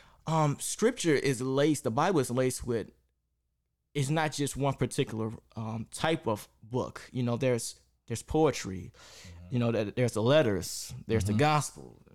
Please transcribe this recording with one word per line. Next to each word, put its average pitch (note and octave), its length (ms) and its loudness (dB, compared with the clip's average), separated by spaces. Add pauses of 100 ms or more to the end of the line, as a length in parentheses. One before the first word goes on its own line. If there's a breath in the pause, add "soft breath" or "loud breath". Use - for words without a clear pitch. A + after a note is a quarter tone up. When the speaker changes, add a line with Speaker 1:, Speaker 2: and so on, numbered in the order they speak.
(260 loud breath)
Speaker 1:
um, D#3 340 2
scripture G#3 540 2
is B2 280 0
laced, C#3 420 2
the B2 60 0
Bible D#3 300 2
is B2 100 -2
laced B2+ 360 0
with, A2+ 240 -4 (1040)
it's C3+ 140 -2
not D#3 240 0
just C#3 240 -2
one C3+ 180 0
particular, A2 560 -2 (260)
um, A2+ 360 -8
type D#3+ 340 0
of G#2+ 220 -4 (140)
book. A2 400 -6 (100)
You B2+ 100 -2
know, A#2+ 140 0
there's, B2 380 0 (320)
there's A#2 160 -6
poetry, A2 720 0
Speaker 2:
Mm-hmm. F2 600 -14
Speaker 1:
you B2 40 2
know, A#2 140 2
that G#2+ 240 -2
there's A#2+ 160 2
the G#2+ 100 0
letters, A2+ 720 2 (120)
there's G#2+ 180 2
Speaker 2:
Mm-hmm. G#2 100 0
Speaker 1:
the G#2+ 40 4
gospel, C#3+ 600 0 (160)